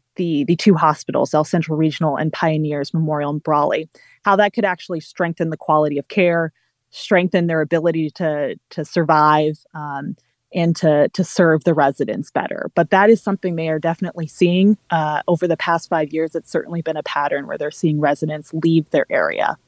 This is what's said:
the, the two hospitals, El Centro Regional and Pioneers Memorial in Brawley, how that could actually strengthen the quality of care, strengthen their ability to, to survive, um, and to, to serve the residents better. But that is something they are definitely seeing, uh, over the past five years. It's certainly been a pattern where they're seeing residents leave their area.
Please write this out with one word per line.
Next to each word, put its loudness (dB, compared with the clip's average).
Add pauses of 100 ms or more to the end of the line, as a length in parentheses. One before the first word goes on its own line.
(160)
the, -2
the 2
two 4
hospitals, 0
El 2
Centro -2
Regional 0
and -2
Pioneers -2
Memorial -2
in -4
Brawley, 0 (360)
how 2
that 2
could -2
actually -6
strengthen -4
the -6
quality 0
of -8
care, 0 (380)
strengthen 0
their 0
ability 0
to, -4 (120)
to -8
survive, 2 (140)
um, -10 (380)
and 0
to, 2
to -2
serve 2
the 2
residents -2
better. -6
But 0
that 4
is 4
something -4
they -2
are -2
definitely -4
seeing, 4 (140)
uh, 0
over 0
the 0
past -2
five -2
years. -2
It's -8
certainly -4
been -4
a -8
pattern -4
where -8
they're -6
seeing -2
residents -2
leave 0
their 0
area. -2 (120)